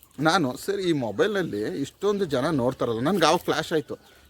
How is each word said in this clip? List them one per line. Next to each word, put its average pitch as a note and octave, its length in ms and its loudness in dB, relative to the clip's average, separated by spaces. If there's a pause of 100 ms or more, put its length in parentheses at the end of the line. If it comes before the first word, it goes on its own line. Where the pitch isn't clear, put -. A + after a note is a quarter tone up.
(200)
ನಾನು D#3 380 2
ಸರಿ G3 260 -4
ಈ F3 80 2
ಮೊಬೈಲ್ನಲ್ಲಿ C#3 680 0
ಇಷ್ಟೊಂದು F#3+ 640 -2
ಜನ C#3 240 0
ನೋಡ್ತಾರಲ್ಲ, B2 500 0
ನನ್ಗೆ E3 260 2
ಆವಾಗ D#3+ 120 6
ಫ್ಲ್ಯಾಶ್ D#3 360 -2
ಆಯ್ತು, D3 240 -2 (320)